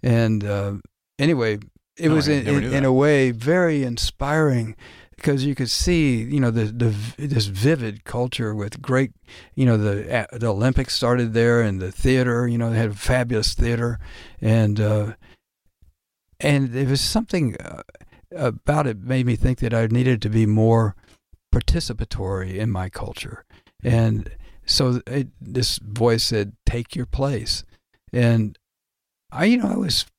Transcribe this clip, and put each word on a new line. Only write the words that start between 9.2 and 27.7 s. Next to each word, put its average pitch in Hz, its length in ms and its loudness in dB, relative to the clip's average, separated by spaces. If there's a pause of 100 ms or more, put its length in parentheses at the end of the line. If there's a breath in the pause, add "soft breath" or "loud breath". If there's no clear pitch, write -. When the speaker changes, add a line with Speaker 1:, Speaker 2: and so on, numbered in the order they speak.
Speaker 1:
you 131 140 2
know, 113 100 6
the, 104 440 0
uh, - 40 -4 (100)
the 117 120 -4
Olympics 123 480 0
started 120 380 0
there 117 280 4
and 101 180 -2
the 92 120 -8
theater, 123 560 0
you 117 100 0
know, 117 140 0
they 113 60 0
had 107 200 -2
fabulous 120 560 0
theater. 117 460 0 (420 loud breath)
And, 110 380 2
uh, 107 340 0 (1300 soft breath)
and 139 300 2
there 127 180 -2
was 135 140 0
something, 175 560 -2
uh, - 260 -14 (520 soft breath)
about 147 520 -2
it 110 140 -4
made 127 260 0
me 117 80 2
think 127 240 0
that 117 160 -2
I 113 100 2
needed 120 380 2
to 107 60 -2
be 110 180 4
more 110 480 4 (580 soft breath)
participatory 98 1000 -2
in 104 160 -2
my 92 180 -4
culture. - 560 -12 (380 soft breath)
And 113 480 2 (340 soft breath)
so 123 400 2
it, 135 220 -4 (120)
this - 380 -4
voice 113 460 2
said, 104 300 -2 (120)
"Take - 300 -2
your 120 100 -4
place." 131 580 -4 (480)